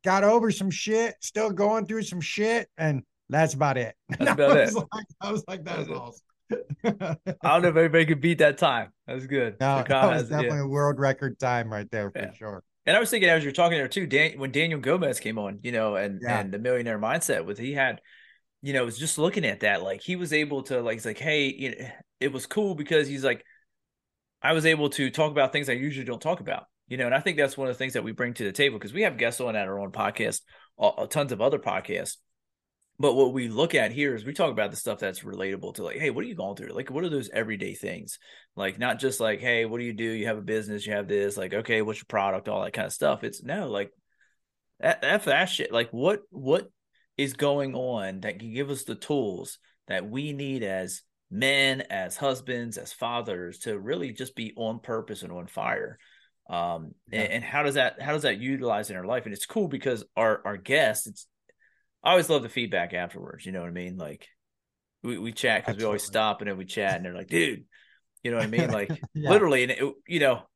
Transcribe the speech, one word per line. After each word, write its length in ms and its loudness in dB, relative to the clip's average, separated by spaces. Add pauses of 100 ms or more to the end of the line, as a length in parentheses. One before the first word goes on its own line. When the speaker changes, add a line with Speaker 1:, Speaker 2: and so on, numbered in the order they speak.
Speaker 1:
got 180 6
over 260 8
some 220 0
shit, 480 0
still 320 -2
going 340 2
through 180 -4
some 180 -6
shit, 560 0
and 260 2 (260)
that's 260 4
about 220 4
it." 240 -2
<laughs> 60 -20
Speaker 2:
That's 140 -4
Speaker 1:
And 80 6
I 20 6
Speaker 2:
about 260 8
Speaker 1:
was 200 6
Speaker 2:
it. 160 -2
Speaker 1:
like, 120 -8 (140)
I 140 -4
was 160 -2
like, 160 -10
"That's 140 -6
Speaker 2:
That's 100 -6
it. 60 -6
Speaker 1:
awesome." 1400 -6
<laughs> 60 -16
Speaker 2:
I 60 4
don't 140 8
know 60 6
if 60 2
anybody 300 6
could 160 2
beat 160 4
that 200 6
time. 360 2 (120)
That 100 -6
was 120 -8
good. 320 0
Speaker 1:
No, 200 4
Speaker 2:
So 40 0
Kyle 240 6
Speaker 1:
that 60 6
was 80 2
Speaker 2:
has 80 -4
it, 40 -2
yeah. 100 2
Speaker 1:
definitely 180 0
a 60 -2
world 320 2
record 380 0
time 320 0
right 220 -6
there 200 -4
for 80 -10
Speaker 2:
Yeah. 120 -8
Speaker 1:
sure. 320 -12 (220)
Speaker 2:
And 100 4
I 60 6
was 80 0
thinking 200 4
as 140 6
you're 80 -2
talking 260 4
there 120 0
too, 180 -2
Dan-, 320 2
when 140 -4
Daniel 260 0
Gomez 400 2
came 180 -4
on, 240 -6
you 120 -4
know, 240 2
and, 260 -2
Speaker 1:
Yeah. 160 0
Speaker 2:
and 140 -6
the 40 -6
Millionaire 400 0
Mindset 480 0
with, 120 -6
he 160 -6
had, 260 0 (640)
you 100 -6
know, 140 2
was 120 -6
just 200 -2
looking 280 2
at 140 0
that, 240 2
like, 180 -4
he 140 -4
was 160 -4
able 320 0
to, 180 -2
like, 120 -2
he's 120 -8
like, 140 -6
"Hey," 340 0
you 180 -6
know, 180 -10 (320)
it 100 2
was 160 -8
cool 280 0
because 340 2
he's 160 -4
like, 180 2 (1000)
"I 120 4
was 120 4
able 260 6
to 200 0
talk 200 2
about 200 4
things 180 -2
I 40 2
usually 320 -4
don't 160 -6
talk 180 -2
about," 260 -6 (220)
you 100 -6
know, 80 0
and 80 2
I 60 4
think 180 0
that's 200 2
one 100 -2
of 80 -2
the 20 -20
things 160 -4
that 100 -2
we 100 -6
bring 220 -4
to 100 -6
the 60 -2
table, 280 2
'cause 140 -10
we 100 0
have 140 0
guests 240 0
on 140 -2
at 120 -2
our 120 -4
own 120 -6
podcast, 500 -2 (380)
uh, 80 6
uh, 200 2
tons 240 0
of 100 -2
other 180 4
podcasts. 580 -4 (840)
But 140 6
what 180 6
we 160 -4
look 280 0
at 160 2
here 240 0
is 100 -10
we 80 -8
talk 160 2
about 220 0
the 60 -10
stuff 200 -6
that's 240 -6
relatable 540 -8
to, 80 -8
like, 140 -8
"Hey, 120 -2
what 160 -4
are 20 -10
you 60 -12
going 220 -8
through? 180 -14
Like, 160 -8
what 140 -4
are 60 -4
those 200 -4
everyday 460 -4
things?" 420 -10 (380)
Like, 240 -4
not 180 0
just 220 -2
like, 200 0
"Hey, 260 2
what 120 -6
do 80 -4
you 80 -6
do? 160 -6
You 160 -4
have 140 -2
a 20 -10
business, 460 -4
you 60 -4
have 140 -2
this, 300 0
like, 160 -6
okay, 300 0
what's 160 -4
your 100 -18
product?" 400 0
All 140 -2
that 100 -6
kind 140 -4
of 60 -8
stuff. 300 0
It's 200 -10
no, 260 -6
like, 220 -4 (880)
that, 240 0
that, 220 0
that 200 2
shit, 260 -4
like, 200 0
what, 400 0
what 400 0 (460)
is 160 -4
going 420 0
on 460 -4
that 180 -8
can 140 -12
give 180 -4
us 120 -6
the 120 -8
tools 640 -4 (280)
that 220 -4
we 240 -6
need 300 -4
as 380 -4 (300)
men, 500 2
as 340 -6
husbands, 640 -4
as 140 -14
fathers 680 -6
to 200 -6
really 320 -4
just 240 -10
be 200 -8
on 240 -4
purpose 440 -8
and 80 -12
on 160 -10
fire? 520 -4 (500)
Um, 440 -4 (180)
Speaker 1:
Yeah. 100 0
Speaker 2:
and, 120 0
and 100 -2
how 200 0
does 120 0
that, 260 2
how 120 -2
does 100 -2
that 160 0
utilize 500 -2
in 80 -8
our 80 -8
life? 200 -2
And 80 -8
it's 140 -8
cool 200 0
because 360 -2 (120)
our, 300 4
our 120 -4
guests, 500 2
it's, 200 -18 (760)
I 80 4
always 180 6
love 140 4
the 60 -8
feedback 440 -2
afterwards. 540 -8
You 40 -8
know 100 -6
what 80 -8
I 20 -10
mean? 260 -8
Like, 300 -12 (720)
we, 160 -6
we 160 -8
chat 320 0
'cause 100 -2
we 80 -4
always 200 0
Speaker 1:
Absolutely. 100 -10
Speaker 2:
stop 280 2
and 80 -4
then 80 -6
we 80 -10
chat 300 -2
and 80 -6
they're 120 -8
like, 120 -12
"Dude," 380 0 (580)
you 80 -4
know 60 0
what 80 2
I 40 -4
mean? 200 0
Like 220 -2 (120)
Speaker 1:
<laughs> 120 -20
Yeah. 160 0
Speaker 2:
literally, 320 6
and 80 2
it, 100 -2 (260)
you 120 -2
know 240 4 (120)